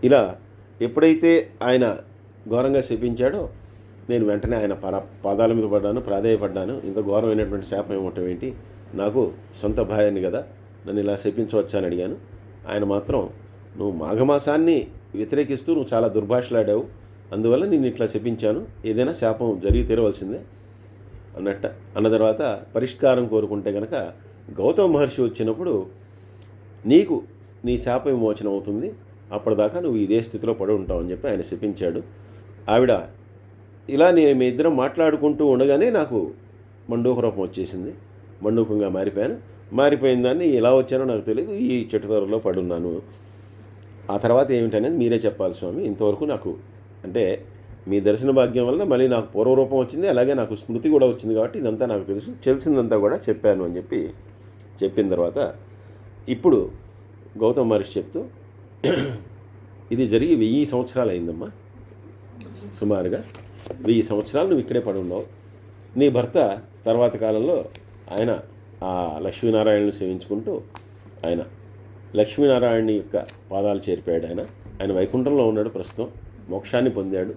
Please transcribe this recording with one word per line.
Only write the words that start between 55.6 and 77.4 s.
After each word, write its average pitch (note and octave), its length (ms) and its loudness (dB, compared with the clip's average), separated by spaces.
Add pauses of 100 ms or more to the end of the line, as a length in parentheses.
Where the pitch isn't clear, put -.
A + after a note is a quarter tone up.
ఇప్పుడు B2 420 2 (680)
గౌతమ A#2 240 2
మహర్షి G#2+ 360 0
చెప్తూ, E3 260 -8 (1700)
ఇది A#2+ 160 0
జరిగి B2+ 260 4
వెయ్యి B2 320 2
సంవత్సరాలు B2 440 -2
అయిందమ్మా, E2+ 400 -6 (1300)
సుమారుగా G2+ 440 -2 (560)
వెయ్యి A2+ 220 4
సంవత్సరాలు A2 440 0
నువ్వు E3 140 2
ఇక్కడే B2 200 -2
పడి G2 180 -4
ఉన్నావు. F2+ 260 -6 (720)
నీ C#3 120 4
భర్త A#2+ 500 0 (280)
తర్వాత A#2+ 300 2
కాలంలో A2 480 0 (540)
ఆయన A2 220 0 (440)
ఆ F2+ 380 -4
లక్ష్మీనారాయణను G#2+ 680 2
సేవించుకుంటూ G2+ 720 -6 (640)
ఆయన E2+ 160 -2 (760)
లక్ష్మీనారాయణ A#2 720 2
యొక్క G#2 360 -2 (240)
పాదాలు G2 300 0 (100)
చేరిపోయాడు. E2 360 -2
ఆయన, F2 140 -6 (420)
ఆయన G2 100 -2
వైకుంఠంలో B2 560 2
ఉన్నాడు G#2+ 200 0
ప్రస్తుతం, G#2+ 400 -8 (400)
మోక్షాన్ని A#2+ 420 0
పొందాడు. F#2+ 460 -4